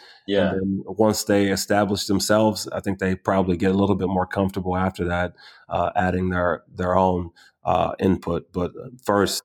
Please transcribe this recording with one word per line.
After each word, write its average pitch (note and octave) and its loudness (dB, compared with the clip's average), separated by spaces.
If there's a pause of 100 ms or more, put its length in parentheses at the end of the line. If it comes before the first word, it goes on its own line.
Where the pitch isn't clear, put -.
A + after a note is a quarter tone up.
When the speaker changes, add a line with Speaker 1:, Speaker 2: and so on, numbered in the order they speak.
(260)
Speaker 1:
Yeah. F#2+ 2
Speaker 2:
And F#2+ -2
then G2 -2
once G2+ 2
they G2+ 4
establish G2+ 0
themselves, G#2 2
I F#2+ -6
think F#2+ -4
they F#2 0
probably F#2 0
get F#2+ 0
a F#2+ 2
little G2 2
bit F#2 -4
more F#2 0
comfortable F#2 -2
after F#2 -2
that, F2 -4 (340)
uh, F2 -2
adding F#2 0
their, F2 -2 (100)
their F2+ 0
own, F2+ 2 (340)
uh, F2 0
input. F2 -2
But F2+ -4 (320)
first, G2+ 2